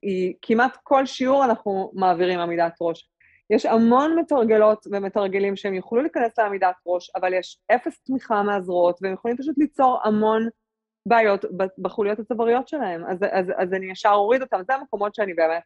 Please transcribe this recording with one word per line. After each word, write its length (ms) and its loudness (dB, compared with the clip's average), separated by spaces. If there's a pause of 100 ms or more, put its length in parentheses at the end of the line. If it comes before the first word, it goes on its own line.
היא, 400 -4
כמעט 420 0
כל 220 2
שיעור 400 0
אנחנו 480 -2
מעבירים 460 0
עמידת 420 -2
ראש. 280 -6 (400)
יש 160 2
המון 540 4
מתרגלות 720 2
ומתרגלים 640 -2
שהם 180 -6
יוכלו 280 -2
להיכנס 380 -2
לעמידת 360 0 (100)
ראש, 300 -4
אבל 180 -2
יש 260 -6 (120)
אפס 320 -2
תמיכה 400 -2
מהזרועות, 580 0
והם 120 0
יכולים 240 -6
פשוט 200 -6
ליצור 460 2
המון 440 0 (600)
בעיות 380 2 (120)
ב-, 240 -6
בחוליות 380 -4
הצוואריות 480 -2
שלהם. 400 -6
אז, 100 -6 (140)
אז, 140 0 (120)
אז 160 -2
אני 180 -8
ישר 180 -2
אוריד 320 2
אותם. 260 -4
זה 80 0
המקומות 400 -6
שאני 180 -4
באמת 320 0